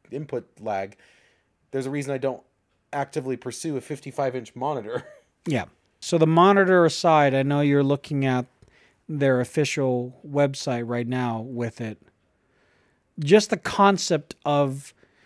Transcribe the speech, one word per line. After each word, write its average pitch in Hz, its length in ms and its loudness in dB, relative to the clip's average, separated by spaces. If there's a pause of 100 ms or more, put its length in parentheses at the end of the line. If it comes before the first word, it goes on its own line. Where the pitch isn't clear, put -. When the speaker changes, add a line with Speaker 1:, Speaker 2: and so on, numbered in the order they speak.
(120)
Speaker 1:
input 139 360 -10 (120)
lag. 101 360 -6 (760)
There's 135 140 -4
a 135 60 -6
reason 143 220 -6
I 131 40 -4
don't 127 240 -4 (520)
actively 135 440 -6
pursue 139 400 -8
a 120 40 -6
fifty-five 139 540 -6
inch 120 200 -12
monitor. 123 540 -6
<laughs> - 40 -20 (340)
Speaker 2:
Yeah. 120 180 -2 (340)
So - 180 -2
the 160 80 4
monitor 180 600 6
aside, 151 500 4
I 135 80 2
know 143 180 0
you're 143 220 4
looking 139 420 -2
at 127 220 0 (600)
their 139 320 2
official 127 880 -2
website 139 600 -2
right 120 160 -2
now 120 360 -4
with 117 380 -8
it. 110 220 -10 (1160)
Just 185 320 4
the 214 60 -2
concept 190 760 0 (100)
of, 143 480 -2 (340)